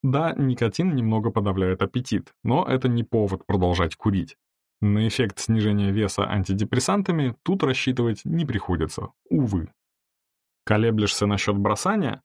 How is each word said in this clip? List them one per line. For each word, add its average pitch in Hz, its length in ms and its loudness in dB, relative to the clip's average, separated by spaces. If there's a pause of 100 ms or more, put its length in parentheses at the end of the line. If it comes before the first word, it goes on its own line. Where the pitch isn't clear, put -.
Да, 143 300 0
никотин 131 600 0
немного 110 360 0
подавляет 95 500 0
аппетит, 110 520 -4 (100)
но 127 200 0
это 127 240 0
не 117 160 0
повод 104 440 0
продолжать 90 480 2
курить. 98 420 -2 (420)
На 107 280 2
эффект 107 320 -2
снижения 104 520 2
веса 101 380 0
антидепрессантами 120 1120 0
тут 190 220 0
рассчитывать 127 600 0
не 160 220 -2
приходится, - 640 -4 (240)
увы. 107 400 0 (920)
Колеблешься 107 640 2
насчет 101 320 0
бросания? 120 680 0